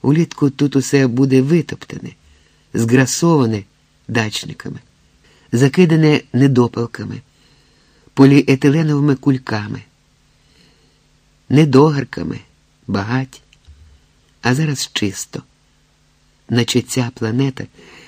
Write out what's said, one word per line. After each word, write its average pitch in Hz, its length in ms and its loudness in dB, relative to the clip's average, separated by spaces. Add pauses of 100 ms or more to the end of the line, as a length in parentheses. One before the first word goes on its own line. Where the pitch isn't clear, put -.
Улітку 151 480 0
тут 139 260 -2
усе 135 320 0
буде 131 340 2
витоптане, - 680 -4 (640)
зграсоване 120 880 0 (440)
дачниками, - 720 -8 (720)
закидане 151 680 2 (120)
недопалками, 117 880 0 (920)
поліетиленовими 143 1000 4
кульками, 113 680 -4 (1700)
недогарками, 139 920 2 (480)
багать. 110 540 -6 (1000)
А 123 140 0
зараз 151 380 -4
чисто, - 500 -8 (1040)
наче 117 320 0
ця 123 320 -6
планета 127 520 -4 (420)